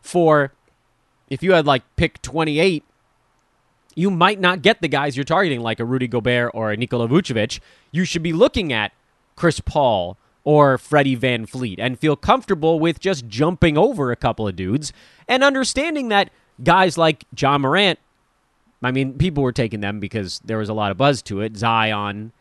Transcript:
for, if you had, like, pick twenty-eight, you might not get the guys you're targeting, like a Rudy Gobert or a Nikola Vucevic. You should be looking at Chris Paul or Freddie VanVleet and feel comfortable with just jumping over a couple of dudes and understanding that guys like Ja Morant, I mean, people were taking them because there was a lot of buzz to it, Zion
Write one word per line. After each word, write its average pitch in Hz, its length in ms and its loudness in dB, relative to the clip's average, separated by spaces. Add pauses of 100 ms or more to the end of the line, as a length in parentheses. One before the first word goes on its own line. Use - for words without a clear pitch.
for, 151 500 2 (800)
if 135 120 -8
you 185 100 2
had, 160 140 4
like, 135 160 2 (140)
pick - 240 -2
twenty-eight, 156 640 -2 (1120)
you 185 160 0
might 185 280 2
not 180 220 0
get 196 220 2
the 165 60 0
guys 139 280 -2
you're 139 80 -4
targeting, 160 360 0
like 113 200 -4
a 117 40 -4
Rudy 127 240 -2
Gobert 120 440 0
or 110 180 -4
a 104 60 -2
Nikola 117 320 -2
Vucevic. 117 500 0 (320)
You 175 140 -2
should 170 180 -6
be 165 120 -2
looking 190 360 2
at 107 220 -4 (420)
Chris - 260 0
Paul 101 580 -2 (280)
or 147 300 4
Freddie 139 400 0
VanVleet 117 640 -4
and 123 200 -6
feel 151 180 0
comfortable 165 640 0
with 165 220 -2
just 156 260 -4
jumping 151 520 0
over 170 340 2
a 117 40 -4
couple 113 300 -2
of 95 80 -4
dudes 101 380 -4 (340)
and 262 160 0
understanding 277 640 0
that 202 200 2 (340)
guys 170 360 4
like 160 260 2 (100)
Ja 135 220 2
Morant, 156 420 2 (840)
I 123 80 -2
mean, 135 240 -2
people 143 280 0
were 127 100 0
taking 110 280 -4
them 101 200 -6
because 98 440 -8
there 110 140 -6
was 104 100 -6
a 110 60 -4
lot 104 160 -2
of 90 80 -6
buzz 139 240 2
to 98 180 -8
it, 110 160 -6
Zion 110 840 -2